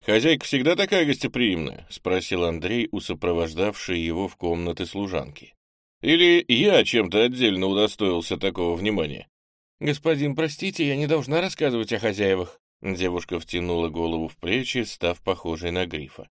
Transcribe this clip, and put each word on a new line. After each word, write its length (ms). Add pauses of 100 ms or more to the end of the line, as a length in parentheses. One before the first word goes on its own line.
«Хозяйка 400
всегда 300
такая 300
гостеприимная?» — 840
спросил 560
Андрей 460
у 100
сопровождавшей 960
его 280
в 100
комнаты 480
служанки. 720 (460)
«Или 460
я 380
чем-то 380
отдельно 440
удостоился 680
такого 380
внимания?» 520 (520)
«Господин, 560
простите, 520
я 80
не 120
должна 340
рассказывать 500
о 80
хозяевах». 600 (220)
Девушка 580
втянула 500
голову 400
в 80
плечи, 460
став 380
похожей 500
на 140
грифа. 500